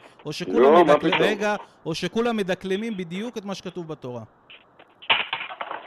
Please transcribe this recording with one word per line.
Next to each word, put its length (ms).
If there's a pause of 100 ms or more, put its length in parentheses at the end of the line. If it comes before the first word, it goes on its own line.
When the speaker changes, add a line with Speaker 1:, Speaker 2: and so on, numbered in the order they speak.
(260)
Speaker 1:
או 60
שכולם 300
Speaker 2:
לא, 100
מה 220
Speaker 1:
מדקל-, 160
Speaker 2:
פתאום? 120
Speaker 1:
רגע, 320 (320)
או 80
שכולם 420
מדקלמים 600
בדיוק 420
את 60
מה 100
שכתוב 340
בתורה? 340 (1600)